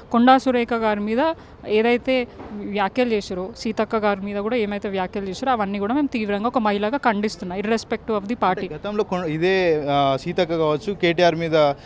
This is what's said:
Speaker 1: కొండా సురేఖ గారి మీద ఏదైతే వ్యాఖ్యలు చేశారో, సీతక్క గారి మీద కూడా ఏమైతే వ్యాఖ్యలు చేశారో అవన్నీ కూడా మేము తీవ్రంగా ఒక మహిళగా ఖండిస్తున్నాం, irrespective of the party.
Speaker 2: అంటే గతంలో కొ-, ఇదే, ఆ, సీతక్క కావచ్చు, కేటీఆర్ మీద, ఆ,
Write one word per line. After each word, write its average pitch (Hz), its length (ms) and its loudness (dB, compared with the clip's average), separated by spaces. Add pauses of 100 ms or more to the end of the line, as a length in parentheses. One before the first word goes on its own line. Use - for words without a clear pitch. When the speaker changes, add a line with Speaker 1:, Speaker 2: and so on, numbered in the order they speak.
(120)
Speaker 1:
కొండా 254 260 8
సురేఖ 247 360 0
గారి 214 260 0
మీద 233 320 0 (340)
ఏదైతే 240 600 2 (260)
వ్యాఖ్యలు 208 600 -2
చేశారో, 190 460 -4
సీతక్క 220 380 -2
గారి 202 240 0
మీద 202 160 -6
కూడా 214 200 -2
ఏమైతే 208 320 -2
వ్యాఖ్యలు 190 380 -4
చేశారో 254 260 -2
అవన్నీ 202 260 -2
కూడా 202 160 -2
మేము 285 120 2
తీవ్రంగా 208 400 -2
ఒక 247 120 0
మహిళగా 214 380 0
ఖండిస్తున్నాం, 208 600 -2
irrespective 220 520 -4
of 208 100 0
the 202 140 -6
party. 208 260 0
Speaker 2:
అంటే 180 140 -8
గతంలో 208 300 -4
కొ-, 180 200 -4
ఇదే, 165 640 2
ఆ, 139 260 4
సీతక్క 165 420 -2
కావచ్చు, 151 340 0
కేటీఆర్ 170 420 4
మీద, 160 220 0
ఆ, 147 180 4 (100)